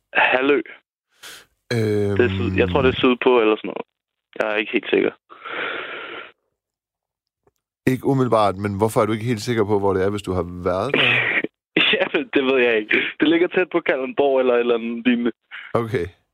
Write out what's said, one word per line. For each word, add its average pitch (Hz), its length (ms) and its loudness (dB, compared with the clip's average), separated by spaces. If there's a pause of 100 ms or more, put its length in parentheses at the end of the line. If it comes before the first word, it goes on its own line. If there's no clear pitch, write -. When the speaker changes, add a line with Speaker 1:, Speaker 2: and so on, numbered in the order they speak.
(140)
Speaker 1:
Halvø. 135 460 2 (1160)
Speaker 2:
Øhm. 104 420 0
Speaker 1:
Det 120 80 4
er 117 120 2
syd-, 92 240 -2
jeg - 80 0
tror, 143 120 0
det 131 140 4
er - 80 -8
sydpå 127 280 4 (100)
eller 107 160 4
sådan - 160 -8
noget. - 120 -10 (540)
Jeg 110 120 -2
er 104 40 -4
ikke 107 160 -4
helt - 220 -2
sikker. 98 180 2 (2750)
Speaker 2:
Ikke 131 180 0
umiddelbart, 113 520 2
men 101 200 -4
hvorfor 110 240 2
er 107 40 2
du 104 80 0
ikke 110 120 -6
helt 117 160 -2
sikker 113 240 0
på, 104 140 0
hvor 98 140 0
det 92 120 0
er, 101 40 0
hvis 104 120 -6
du 95 120 -6
har 90 120 -2 (240)
været 104 240 -2
der? - 80 2
Speaker 1:
<laughs> - 60 2 (920)
Ja, 190 140 0
men 147 200 -2
det 139 160 2
ved 135 80 4 (100)
jeg 117 100 2
ikke. 107 200 0 (220)
Det 151 100 2
ligger 170 180 4
tæt 185 240 -2
på 170 80 0
Kalundborg 135 600 0
eller 127 140 4
et 120 60 4
eller 120 160 2
andet 117 320 -4
lignende. 120 240 2 (420)
Speaker 2:
Okay. 107 320 -2 (280)